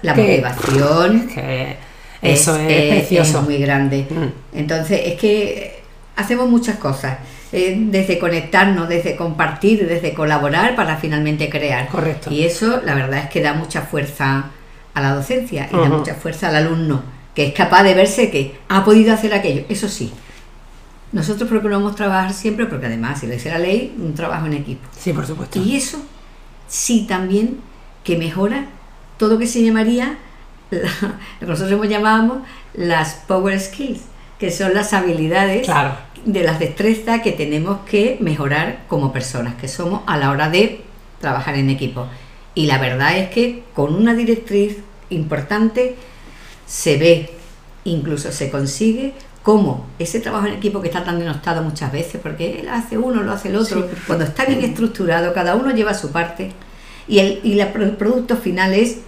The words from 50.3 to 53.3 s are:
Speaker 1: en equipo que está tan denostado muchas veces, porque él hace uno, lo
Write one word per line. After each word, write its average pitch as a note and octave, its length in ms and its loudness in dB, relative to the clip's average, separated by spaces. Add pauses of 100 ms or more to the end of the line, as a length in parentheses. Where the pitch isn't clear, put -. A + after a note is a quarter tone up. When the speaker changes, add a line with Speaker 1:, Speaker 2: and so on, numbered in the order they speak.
Speaker 1:
en G3+ 80 -2
equipo G3 260 -2
que E3+ 80 -4
está F3 160 -4
tan F3 140 -2
denostado D#3+ 440 -2
muchas D3+ 280 -4
veces, - 300 -6
porque D3+ 380 -6
él - 100 -10
hace A#3 280 -4
uno, A#3 260 0
lo G#3 80 -2